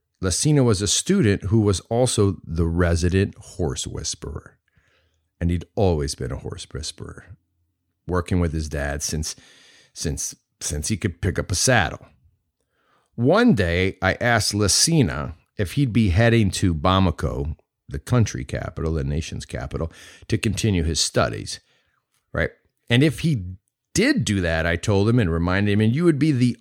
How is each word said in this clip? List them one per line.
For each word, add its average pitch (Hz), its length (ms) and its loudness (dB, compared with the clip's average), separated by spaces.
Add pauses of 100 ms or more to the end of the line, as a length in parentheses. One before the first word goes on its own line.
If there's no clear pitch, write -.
(220)
Lacina 135 440 2
was 101 160 2
a 101 60 0
student 127 560 2
who 104 180 2
was 101 200 2
also 113 640 0
the 82 240 -2
resident 85 680 2
horse - 500 -6
whisperer. - 720 -12 (800)
And 85 100 0
he'd 87 160 -2 (100)
always 80 400 0
been - 160 -8
a - 60 -8
horse - 360 -12
whisperer, - 640 -14 (720)
working 90 320 -2
with 82 140 0
his 78 160 -6
dad 71 340 -6
since, - 320 -6 (580)
since, - 400 -6 (280)
since 76 260 -6
he 113 80 -2
could - 260 -6
pick 92 160 0
up - 140 -4
a 87 40 0
saddle. 110 500 0 (1080)
One 185 380 4
day, 92 480 2
I 95 200 2
asked 117 320 0
Lacina 104 800 2 (240)
if 98 160 -4
he'd 139 180 0
be 110 180 2
heading 113 420 4
to 90 220 0
Bamako, 80 840 0 (300)
the 73 120 -8
country 107 460 0
capital, - 480 -6
the 76 100 -2
nation's 73 420 -6
capital, - 460 -8 (360)
to 107 100 0
continue 95 460 0
his 80 160 -2
studies, 53 600 -4 (720)
right? 78 200 -2 (360)
And 120 140 4
if 151 200 2
he 131 240 -2 (500)
did 226 280 2
do 98 180 0
that, 82 260 0
I 85 80 2
told 101 340 2
him 120 80 4
and 92 140 2
reminded 90 420 0
him, 104 80 2
"And 113 140 4
you 170 80 0
would 160 160 4
be 156 120 2
the 123 300 2